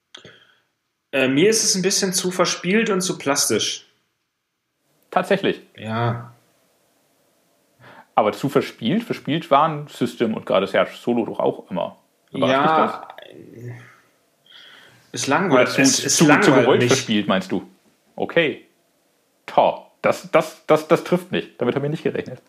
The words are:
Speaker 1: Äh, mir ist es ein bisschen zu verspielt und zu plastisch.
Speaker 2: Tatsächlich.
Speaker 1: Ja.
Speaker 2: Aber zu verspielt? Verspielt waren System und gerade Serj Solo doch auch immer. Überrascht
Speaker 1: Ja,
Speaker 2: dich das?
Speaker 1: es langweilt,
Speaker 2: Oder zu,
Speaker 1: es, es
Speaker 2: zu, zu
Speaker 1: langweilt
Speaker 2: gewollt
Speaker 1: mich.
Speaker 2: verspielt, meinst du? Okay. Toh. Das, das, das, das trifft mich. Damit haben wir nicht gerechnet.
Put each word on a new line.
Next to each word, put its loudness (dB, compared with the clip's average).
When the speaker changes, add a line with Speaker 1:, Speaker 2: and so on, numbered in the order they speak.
Speaker 1:
Äh, 0
mir 4
ist 0
es 0
ein -2
bisschen 0
zu -2
verspielt 0
und 0
zu -4
plastisch. -2
Speaker 2:
Tatsächlich. 0
Speaker 1:
Ja. -6
Speaker 2:
Aber 2
zu -4
verspielt? -2
Verspielt -6
waren 2
System -4
und -8
gerade 2
Serj 0
Solo -2
doch -10
auch -4
immer. -8
Überrascht 0
Speaker 1:
Ja, 0
Speaker 2:
dich -20
das? -14
Speaker 1:
es -8
langweilt, 4
Speaker 2:
Oder -6
zu, 2
Speaker 1:
es, 2
es 0
Speaker 2:
zu, 4
zu 6
Speaker 1:
langweilt 6
Speaker 2:
gewollt 4
Speaker 1:
mich. 4
Speaker 2:
verspielt, 0
meinst -2
du? -4
Okay. -2
Toh. 0
Das, -2
das, 0
das, 2
das 2
trifft -2
mich. -6
Damit -2
haben -4
wir -4
nicht -8
gerechnet. -6